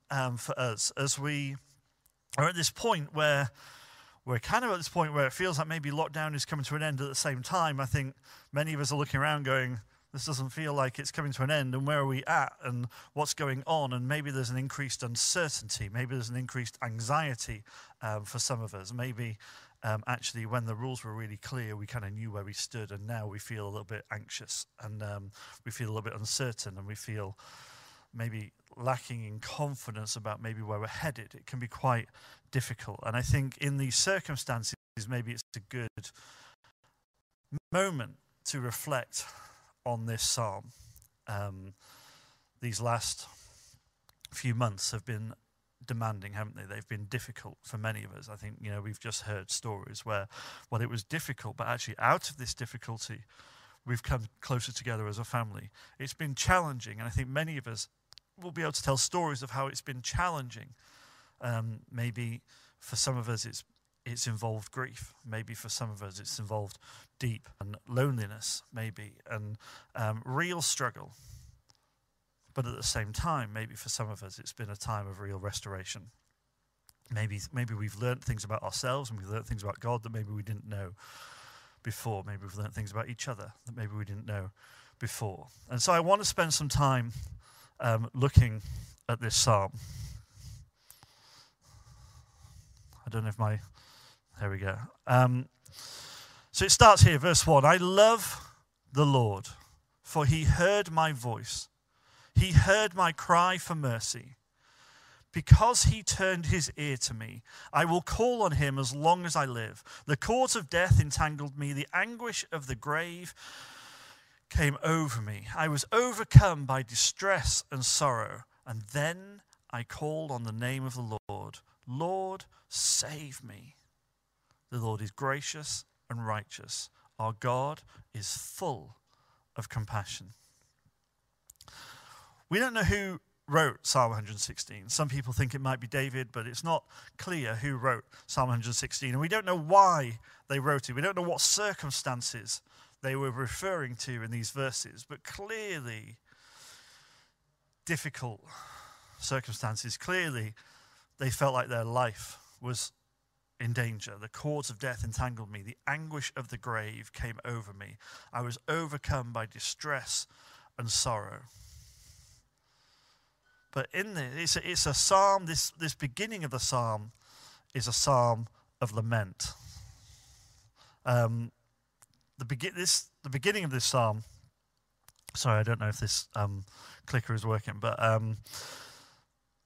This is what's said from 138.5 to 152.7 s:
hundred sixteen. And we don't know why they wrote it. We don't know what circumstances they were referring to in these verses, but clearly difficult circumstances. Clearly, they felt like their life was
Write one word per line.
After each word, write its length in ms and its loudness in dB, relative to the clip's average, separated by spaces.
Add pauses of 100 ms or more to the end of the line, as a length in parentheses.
hundred 220 0
sixteen. 360 -2
And 100 0
we 80 0
don't 180 0
know 120 2
why 600 8 (300)
they 100 0
wrote 300 2
it. 60 -6
We 80 -2
don't 140 0
know 60 0
what 180 -2
circumstances 1200 0 (420)
they 120 0
were 160 0
referring 640 -4
to 280 -6
in 100 -6
these 180 -4
verses, 580 -6
but 140 -16
clearly 920 -8 (1700)
difficult 560 -6 (800)
circumstances. 760 -4
Clearly, 580 -2 (640)
they 120 0
felt 240 4
like 140 0
their 160 -2
life 540 -2 (220)
was 300 -6 (720)